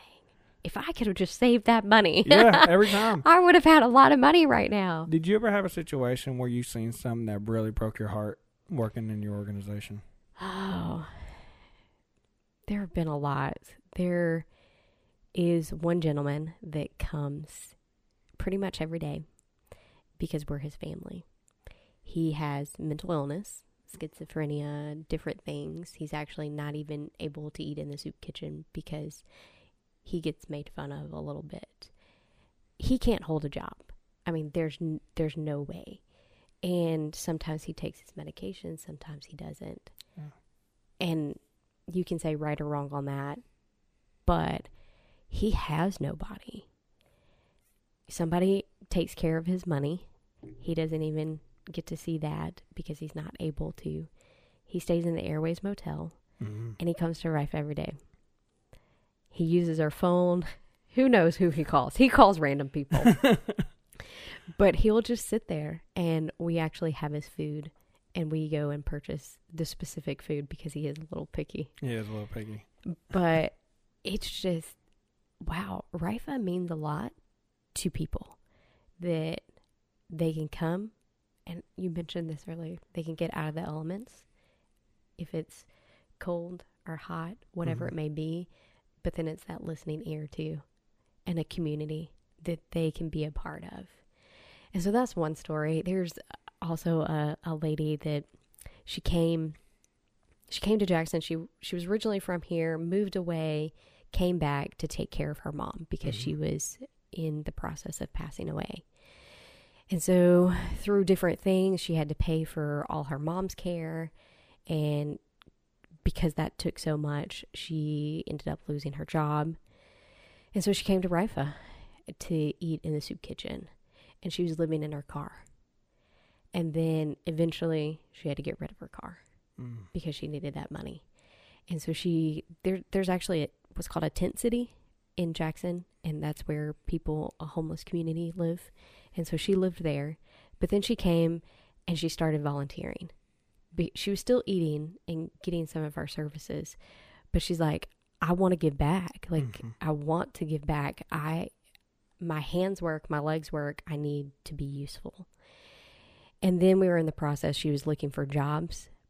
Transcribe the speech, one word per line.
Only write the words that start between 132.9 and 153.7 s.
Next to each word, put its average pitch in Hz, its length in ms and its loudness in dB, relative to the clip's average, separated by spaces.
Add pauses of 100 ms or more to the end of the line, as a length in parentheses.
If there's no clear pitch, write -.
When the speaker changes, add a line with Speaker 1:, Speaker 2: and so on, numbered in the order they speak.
Speaker 1:
there's 190 180 0
actually 180 360 0
a, - 40 -4 (260)
what's - 140 -8
called 165 160 -4
a 151 60 0
tent - 280 -2
city 240 360 -2 (420)
in 165 160 -2
Jackson, 175 540 -4 (180)
and 151 180 -4
that's 151 200 -4
where 151 320 -4 (120)
people, 156 540 -4
a 156 60 -10
homeless 160 360 -6
community, 165 540 -4
live. 170 340 -4 (460)
And 170 100 -4
so 160 120 -2
she 196 160 2
lived 185 280 0
there. 147 360 -4 (420)
But 180 80 0
then 202 140 2
she 240 120 0
came 165 460 4 (480)
and 170 100 -2
she 165 120 0
started 156 320 0
volunteering. 143 680 -6 (640)
Be-, 165 200 -2
she - 160 -4
was 196 100 -2
still 247 240 4
eating 160 520 -2 (120)
and 165 220 -6 (120)
getting 170 240 -4
some 156 180 -6
of 151 120 -8
our 156 100 -6
services, 151 680 -8 (560)
but 170 80 4
she's 170 200 -2
like, 160 280 0 (320)
"I 170 140 2
wanna 185 220 4
give 151 200 2
back. 170 540 0
Like, 156 140 0
Speaker 2:
Mm-hmm. 117 240 -10 (120)
Speaker 1:
I 156 120 -2
want 156 420 -2
to - 100 -6
give 151 220 -4
back. 147 440 -2
I, 160 380 -2 (720)
my 160 200 -4
hands 185 420 -2
work, 156 260 -4
my 147 120 -2
legs 156 320 -2
work. 147 340 -4